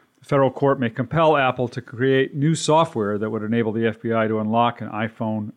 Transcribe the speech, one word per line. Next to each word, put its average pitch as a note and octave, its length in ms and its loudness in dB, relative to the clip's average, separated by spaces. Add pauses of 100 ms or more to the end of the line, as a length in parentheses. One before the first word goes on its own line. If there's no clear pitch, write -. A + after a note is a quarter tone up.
(200)
the - 60 -20
federal C3+ 260 2
court C#3 280 0
may A#2+ 100 -2
compel D3+ 480 2
Apple B2+ 320 0
to B2+ 120 -10
create C3+ 540 0
new D3+ 180 0
software D3+ 640 0
that G#2+ 120 -4
would A2 140 -6
enable A2+ 280 0
the A2+ 160 0
F G#2 140 -4
B A2+ 120 -2
I A2 140 2
to A2 120 -2
unlock A#2 420 0
an G#2+ 80 -10
iPhone A2 680 -6